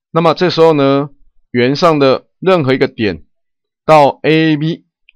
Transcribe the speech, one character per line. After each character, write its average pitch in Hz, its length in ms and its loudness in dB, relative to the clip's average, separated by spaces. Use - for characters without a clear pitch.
那 165 120 -4
么 165 120 0
这 180 160 -2
时 160 120 -2
候 165 120 4
呢， 139 360 0
圆 123 240 0
上 160 240 0
的 135 280 0
任 175 240 0
何 131 100 0
一 131 40 -2
个 131 100 -2
点 98 380 -6
到 147 380 2
A 156 340 0
B 160 280 -6